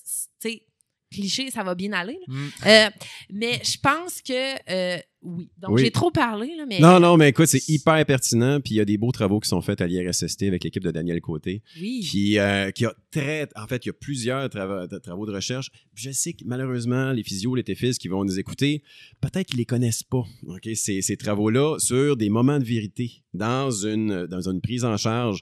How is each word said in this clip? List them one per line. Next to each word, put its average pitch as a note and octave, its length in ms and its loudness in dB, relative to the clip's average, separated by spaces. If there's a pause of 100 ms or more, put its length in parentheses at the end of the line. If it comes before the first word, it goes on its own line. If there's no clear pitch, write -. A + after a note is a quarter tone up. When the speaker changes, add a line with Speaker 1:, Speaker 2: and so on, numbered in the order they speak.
Speaker 1:
c-, - 240 -8 (120)
tu A3+ 100 -6
sais, A3+ 160 -12 (460)
cliché, G#3 380 -4
ça A#3 120 -6
va F#3 120 -2
bien F#3+ 180 -4
aller, G3 340 -4
là. B2+ 80 -10
Speaker 2:
Mm. C#3+ 160 -6 (160)
Speaker 1:
Euh, G#3+ 240 10 (400)
mais A3 320 -4
je - 160 -4
pense D#4+ 440 -2
que, C4 320 -4 (160)
euh, F3+ 280 -2 (240)
oui. F3 340 -10
Donc, - 200 -8
Speaker 3:
Oui. C3 80 6
Speaker 1:
j'ai A3 60 4
trop F4 200 2
parlé, A#3+ 440 0
là, D#4 120 -10
mais G3+ 140 0
Speaker 3:
Non, F3 200 10
non, F3 160 8
mais D3+ 140 8
écoute, D#3 160 4
c'est C3+ 220 2
hyper D#3 360 4
pertinent, C3 560 2
puis A2 140 -4
il - 20 2
y G#2+ 40 4
a G#2+ 40 4
des G#2 140 2
beaux A#2 140 0
travaux G#2 280 2
qui - 80 -4
sont F2 140 0
faits G2+ 180 -2
à F#2 60 0
l'I F2+ 180 0
R F2+ 60 -4
S - 120 -2
S E2+ 140 -6
T G2 120 -2
avec F2+ 160 -2
l'équipe F2 180 -6
de F2 80 -2
Daniel E2+ 320 -2
Côté, F2 400 -6 (180)
Speaker 1:
Oui. A#3 200 -6
Speaker 3:
qui, G#2 380 0
euh, G2 340 2
qui - 120 -2
a A2 100 -2 (160)
très... D3+ 460 -4
En G#2+ 100 -14
fait, B2 200 -6
il - 20 -8
y - 20 -6
a - 40 -8
plusieurs C3 560 -6
trava-, F#2+ 360 -6
de, F#2+ 120 -10
travaux F2+ 260 -10
de G#2+ 80 -6
recherche. B2+ 380 -6 (240)
Puis G#2+ 100 -14
je C3+ 60 -10
sais E3 240 -6
que, - 100 -18
malheureusement, B2+ 680 -2
les A#2 100 -2
physios, G2 320 -4
les B2 100 -2
téphys A#2 320 -2
qui - 120 -8
vont F#2 160 -2
nous F#2+ 140 0
écouter, C#3+ 440 -2 (400)
peut-être F#3 240 -4
qu'ils C3 120 -6
les A#2+ 60 2
connaissent A#2+ 380 0
pas, B2+ 220 -2 (220)
OK, F#2 280 -14
ces, G2 260 -2
ces G2 160 -2
travaux-là, A2 600 2
sur C3+ 400 2
des G#2+ 100 2
moments B2+ 300 4
de C3+ 60 0
vérité A2+ 580 -6 (100)
dans B2+ 380 -2
une, G#2+ 560 -2
dans F2+ 240 -6
une F#2 100 -2
prise A#2+ 240 -4
en A2+ 140 0
charge. A2+ 440 -2